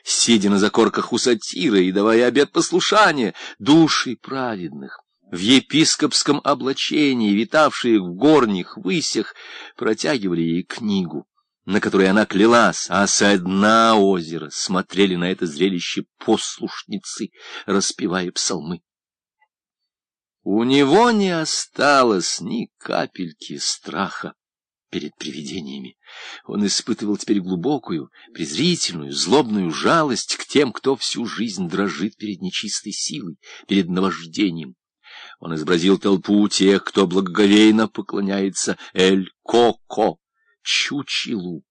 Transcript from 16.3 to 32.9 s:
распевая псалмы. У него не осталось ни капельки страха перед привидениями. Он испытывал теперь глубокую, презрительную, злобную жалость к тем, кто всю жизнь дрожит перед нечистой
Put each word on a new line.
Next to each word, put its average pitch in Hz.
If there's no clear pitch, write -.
распевая 95
псалмы. 82
У 104
него 143
не 202
осталось 135
ни 98
капельки -
страха -
перед 73
привидениями. 69
Он 104
испытывал 104
теперь 101
глубокую, 92
презрительную, 82
злобную 104
жалость 139
к -
тем, 131
кто 131
всю -
жизнь 95
дрожит 92
перед 95
нечистой 101